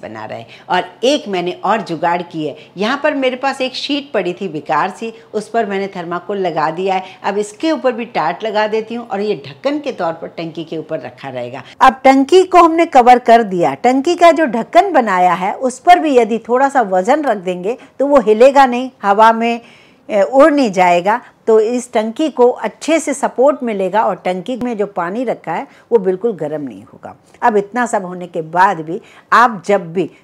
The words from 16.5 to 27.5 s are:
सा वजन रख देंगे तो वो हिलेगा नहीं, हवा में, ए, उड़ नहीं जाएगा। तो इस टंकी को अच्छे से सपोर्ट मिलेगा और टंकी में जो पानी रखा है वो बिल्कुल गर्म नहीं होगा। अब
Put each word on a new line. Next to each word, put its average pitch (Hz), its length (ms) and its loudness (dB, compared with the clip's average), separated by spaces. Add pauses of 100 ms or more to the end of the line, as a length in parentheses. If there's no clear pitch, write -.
सा 269 160 0
वजन 196 400 0
रख 233 140 0
देंगे 180 380 -6 (220)
तो 269 80 0
वो 285 140 4
हिलेगा 247 460 6
नहीं, 247 240 -2 (120)
हवा 214 300 4
में, 233 280 -2 (480)
ए, 202 140 2
उड़ 269 280 6
नहीं 277 220 2
जाएगा। 180 480 2 (260)
तो 220 140 6
इस 233 320 -2
टंकी 226 380 -2
को 240 180 4
अच्छे 277 520 -2
से 294 140 -6
सपोर्ट 254 480 0
मिलेगा 202 420 -2
और 196 120 -2
टंकी 185 400 -6
में 240 200 -6
जो 196 120 -2
पानी 190 360 -6
रखा 170 280 -6
है 240 140 -6 (260)
वो 233 60 6
बिल्कुल 190 360 -2
गर्म 151 280 -8
नहीं 110 220 -14
होगा। - 300 -20 (280)
अब 226 140 2